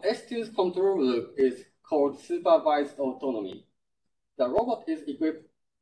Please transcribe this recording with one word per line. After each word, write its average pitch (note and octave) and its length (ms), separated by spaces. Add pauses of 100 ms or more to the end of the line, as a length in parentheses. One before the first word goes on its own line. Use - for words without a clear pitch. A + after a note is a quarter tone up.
S A3+ 240
two's A3+ 220
control F3+ 540
loop A#2 320
is C3 280 (180)
called C#3+ 380
supervised D3+ 800
autonomy. B2+ 680 (720)
The B2+ 100
robot A3 400
is D#3 200
equipped, D#3 400 (340)